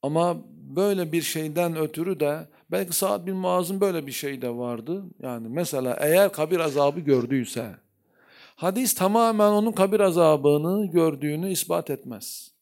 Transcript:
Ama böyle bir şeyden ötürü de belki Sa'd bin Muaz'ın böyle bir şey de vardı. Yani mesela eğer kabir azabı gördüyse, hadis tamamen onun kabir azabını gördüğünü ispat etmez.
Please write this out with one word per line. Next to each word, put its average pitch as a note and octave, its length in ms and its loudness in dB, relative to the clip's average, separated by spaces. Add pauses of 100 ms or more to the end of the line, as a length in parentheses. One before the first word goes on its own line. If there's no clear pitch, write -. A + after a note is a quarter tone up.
Ama E3 360 0 (380)
böyle F#3 360 0
bir E3 100 0
şeyden D#3+ 540 -4
ötürü D#3+ 440 -4
de D#3 280 -2 (240)
belki F3 220 -4
Sa'd F#3+ 340 -2
bin F#3+ 80 -4
Muaz'ın F#3 460 0
böyle E3+ 260 -2
bir C3+ 40 -12
şey C#3 300 -8
de B2+ 80 -4
vardı. A#2+ 560 -6 (140)
Yani A#2+ 280 -8
mesela C3 520 -2
eğer F3 320 4
kabir D#3 280 0
azabı C#3+ 400 2
gördüyse, A#2+ 760 0 (800)
hadis G3+ 380 0
tamamen G#3 580 4
onun G#3+ 200 2
kabir G3 280 2
azabını E3 920 4
gördüğünü D#3+ 600 0
ispat E3+ 380 -2
etmez. - 600 -10 (100)